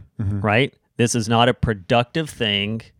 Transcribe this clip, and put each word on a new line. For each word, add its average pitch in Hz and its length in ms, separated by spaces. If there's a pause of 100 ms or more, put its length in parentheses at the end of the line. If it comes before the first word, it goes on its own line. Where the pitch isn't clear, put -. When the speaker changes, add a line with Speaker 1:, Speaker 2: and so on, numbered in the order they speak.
(220)
Speaker 1:
mm-hmm. 101 180
Speaker 2:
right? 107 320 (260)
This 120 180
is 107 120
not 117 200
a 123 60
productive 120 760
thing. 104 520 (180)